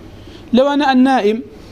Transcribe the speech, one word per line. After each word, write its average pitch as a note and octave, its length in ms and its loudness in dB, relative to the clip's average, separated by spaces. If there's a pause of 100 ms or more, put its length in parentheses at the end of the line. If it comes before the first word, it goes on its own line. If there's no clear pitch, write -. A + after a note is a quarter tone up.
(520)
لو C4 160 2
أن C#4+ 140 -2
النائم B3+ 600 0 (280)